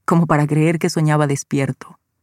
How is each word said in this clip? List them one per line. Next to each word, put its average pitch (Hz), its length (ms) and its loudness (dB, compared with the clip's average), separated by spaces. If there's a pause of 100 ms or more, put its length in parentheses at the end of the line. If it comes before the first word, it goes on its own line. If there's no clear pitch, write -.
como 170 240 2
para 151 180 2
creer 156 320 0
que 170 120 -2
soñaba 151 360 0
despierto. 139 760 -6 (240)